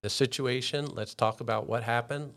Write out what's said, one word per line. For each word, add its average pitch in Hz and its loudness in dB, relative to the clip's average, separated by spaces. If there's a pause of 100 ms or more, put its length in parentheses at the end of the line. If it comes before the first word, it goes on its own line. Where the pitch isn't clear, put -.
the 104 -4
situation. 131 0
Let's 104 -6
talk 110 2
about 113 0
what 117 2
happened. 120 -2